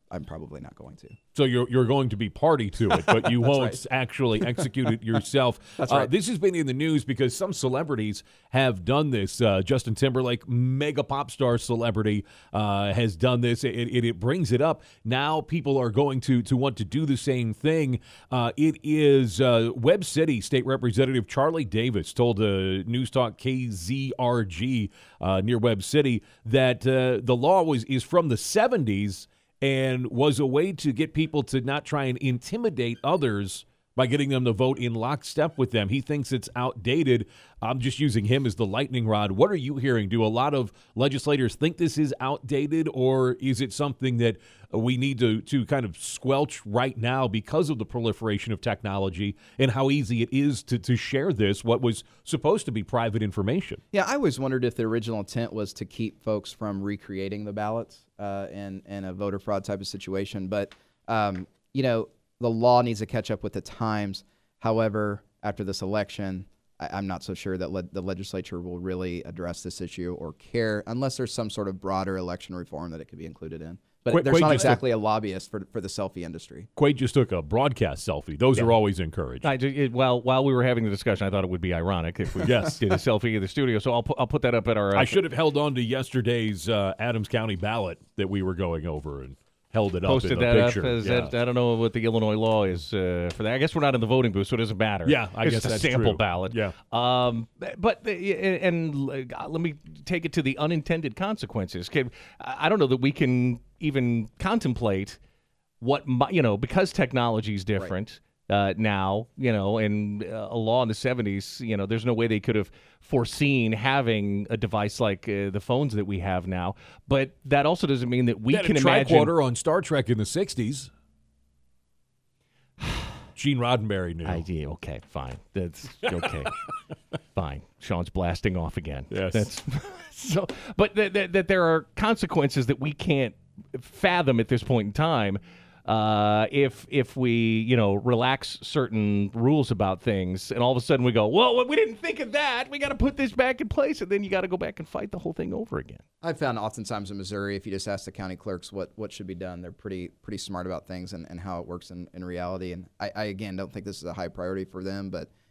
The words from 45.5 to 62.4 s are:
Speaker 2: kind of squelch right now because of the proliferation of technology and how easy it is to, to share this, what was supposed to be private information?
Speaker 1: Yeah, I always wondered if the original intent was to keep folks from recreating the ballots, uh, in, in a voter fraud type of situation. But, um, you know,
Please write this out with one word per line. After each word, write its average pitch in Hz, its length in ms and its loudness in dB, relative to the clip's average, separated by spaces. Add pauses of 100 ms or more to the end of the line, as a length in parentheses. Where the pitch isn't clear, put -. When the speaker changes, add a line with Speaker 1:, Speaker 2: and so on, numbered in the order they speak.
Speaker 2:
kind 139 200 0
of 90 120 -8
squelch - 720 -2
right 120 320 -2
now 127 300 0
because 143 420 0
of 143 80 -2
the 107 80 -4
proliferation 113 640 -2
of 101 80 -6
technology 98 760 -4 (240)
and 135 100 4
how 135 200 0
easy 120 320 0
it 113 100 0
is 139 320 0
to, 123 160 -2
to 123 160 0
share 139 360 -2
this, 101 300 2
what 117 180 2
was 117 220 0 (220)
supposed 160 420 0
to 131 60 -4
be 107 100 -2
private 113 400 -2
information? 107 580 -2 (120)
Speaker 1:
Yeah, 196 140 2
I 277 100 0
always 156 240 0
wondered 131 240 0
if 117 100 0
the - 80 -2
original 113 380 -2
intent 117 320 -6
was 104 220 -6
to - 100 -10
keep - 400 -8
folks 107 280 -4
from 101 300 -6
recreating 101 640 -6
the 104 80 -10
ballots, 107 520 -6 (140)
uh, 98 320 -8
in, 98 360 -10
in 101 180 -10
a 92 80 -8
voter 98 260 -4
fraud 98 240 -4
type 98 180 -6
of 98 60 -10
situation. 95 640 -6
But, 101 260 -4 (320)
um, 104 400 -2 (260)
you 135 120 -2
know, 113 240 0 (320)